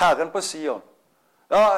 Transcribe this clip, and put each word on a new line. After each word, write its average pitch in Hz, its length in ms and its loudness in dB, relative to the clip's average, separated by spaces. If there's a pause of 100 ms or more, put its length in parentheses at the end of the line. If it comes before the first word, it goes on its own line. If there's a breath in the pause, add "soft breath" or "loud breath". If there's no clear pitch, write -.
Herren 160 320 2
på 196 100 -4
Sion." 151 400 -8 (680)
Ja, 202 120 4 (140)